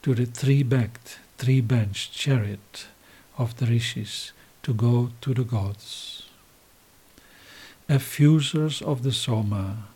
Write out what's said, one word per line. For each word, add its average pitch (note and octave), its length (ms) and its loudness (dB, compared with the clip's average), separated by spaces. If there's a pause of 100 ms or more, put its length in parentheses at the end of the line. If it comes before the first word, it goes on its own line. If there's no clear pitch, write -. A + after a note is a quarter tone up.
to C3+ 120 2
the A#2+ 120 2
three-backed, C3+ 920 0 (200)
three-benched A#2+ 720 2
chariot G#2+ 760 -4 (500)
of A#2+ 180 -4
the B2+ 80 -2
Rishis A#2 680 -2 (300)
to A#2+ 120 -2
go A#2+ 360 2 (100)
to C3+ 120 -4
the A#2+ 120 0
gods. - 840 -6 (1600)
Effusers D3 920 2
of C3+ 200 -2
the C3 100 0
Soma G#2 720 -2 (120)